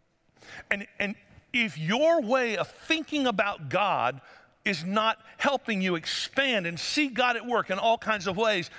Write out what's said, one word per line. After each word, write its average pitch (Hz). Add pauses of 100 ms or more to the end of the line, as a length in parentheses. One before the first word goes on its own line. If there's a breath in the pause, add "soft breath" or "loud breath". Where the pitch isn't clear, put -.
(720 loud breath)
And, 202 (120)
and 202 (380)
if 220
your 277
way 233
of 160
thinking 302
about 202
God 135 (420 loud breath)
is 170
not 214 (180 loud breath)
helping 233
you 185
expand 220
and 170
see -
God 247
at 220
work 233
in 190
all 226
kinds 202
of 185
ways, 208